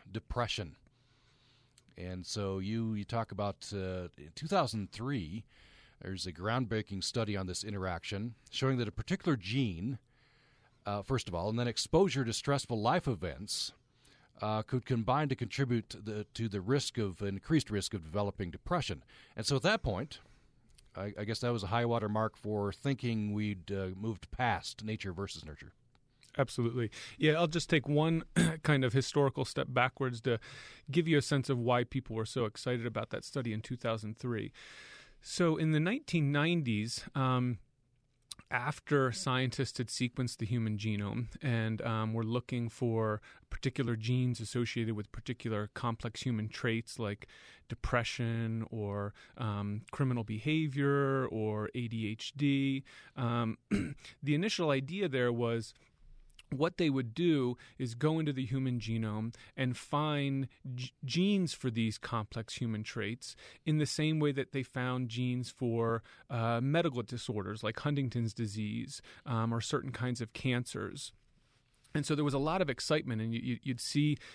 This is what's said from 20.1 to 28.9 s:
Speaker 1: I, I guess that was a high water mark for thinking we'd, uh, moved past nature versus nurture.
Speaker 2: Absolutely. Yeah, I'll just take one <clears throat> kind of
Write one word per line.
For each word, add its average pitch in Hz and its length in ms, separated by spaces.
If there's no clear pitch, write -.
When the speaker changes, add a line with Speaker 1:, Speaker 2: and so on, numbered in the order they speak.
Speaker 1:
I, 101 220
I 107 60
guess 107 160
that 120 120
was 107 120
a 92 40
high 117 160
water 117 240
mark 107 280
for 101 360
thinking 117 600
we'd, 104 400
uh, 95 240
moved 107 340
past 107 540
nature 107 280
versus 85 320
nurture. - 280
Speaker 2:
Absolutely. 120 540
Yeah, 151 140
I'll 165 160
just 160 200
take 143 200
one 156 340
<clears throat> 160 200
kind 139 220
of 117 80